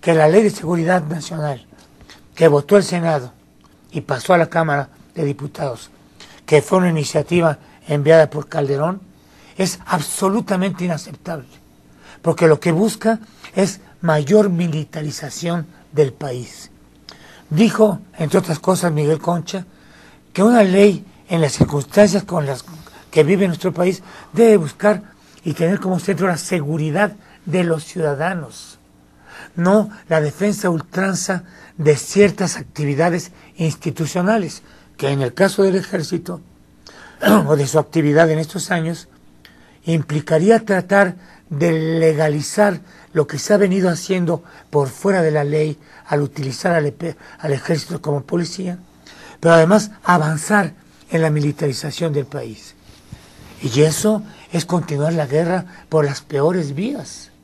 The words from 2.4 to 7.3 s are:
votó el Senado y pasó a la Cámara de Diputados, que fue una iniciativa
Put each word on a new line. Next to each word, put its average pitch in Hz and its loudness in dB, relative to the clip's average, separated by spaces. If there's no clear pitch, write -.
votó 147 4
el 202 6
Senado 165 -2
y 160 -6
pasó - 0
a 175 4
la 165 2
Cámara 147 -2
de 165 -4
Diputados, 143 -8
que - 6
fue - 0
una 180 2
iniciativa 160 0